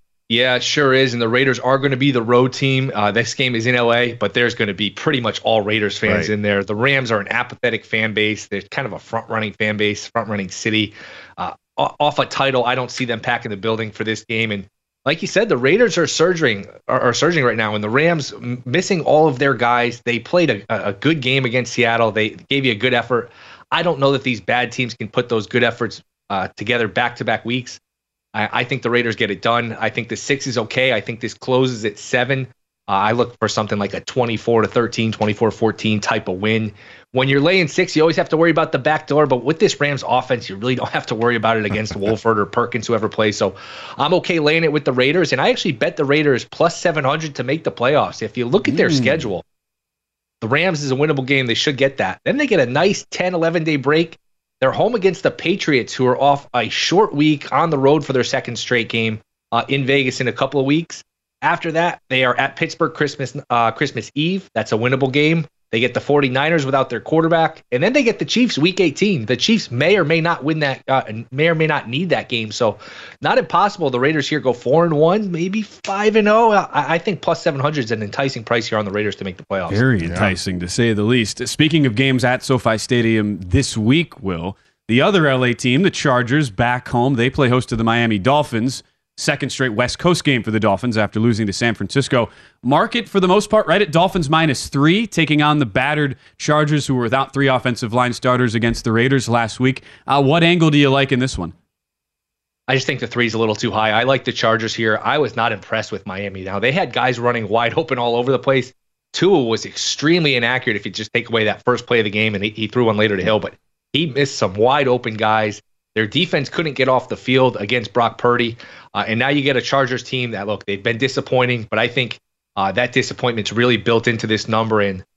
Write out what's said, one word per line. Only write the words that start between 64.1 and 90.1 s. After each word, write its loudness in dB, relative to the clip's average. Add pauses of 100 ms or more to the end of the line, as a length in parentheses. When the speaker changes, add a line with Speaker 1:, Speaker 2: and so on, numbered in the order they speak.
Speaker 1:
Eve. -2
That's -4
a 0
winnable 0
game. 2 (260)
They 0
get 0
the 0
forty-niners 0
without 0
their -6
quarterback, 0
and 0
then 2
they 2
get 0
the -4
Chiefs 0
week 0
eighteen. 0
The -2
Chiefs 0
may 2
or 2
may 0
not -2
win 0
that, -2
uh, 2 (280)
may 0
or 2
may 0
not -2
need -2
that -2
game. -4
So 0 (460)
not 2
impossible. 0
The -2
Raiders 0
here -2
go 0
four 2
and 2
one, 2
maybe -2
five -2
and 4
oh. 6
I, 2 (260)
I 2
think -4
plus 0
seven 0
hundred 0
is -4
an -2
enticing -4
price 0
here -2
on 0
the -6
Raiders -2
to -10
make -8
the -18
playoffs. -4
Speaker 3:
Very 4
Speaker 2:
Yeah. -4
Speaker 3:
enticing, -2
to -6
say 0
the 0
least. 0
Speaking 2
of 0
games 2
at 0
SoFi 0
Stadium 0
this 0
week, 0
Will, -6 (300)
the 4
other 4
L 2
A 2
team, 0
the 4
Chargers, 0
back -2
home. 2
They 2
play 2
host 0
to -4
the 0
Miami 2
Dolphins. 0 (360)
Second -2
straight -2
West -2
Coast 2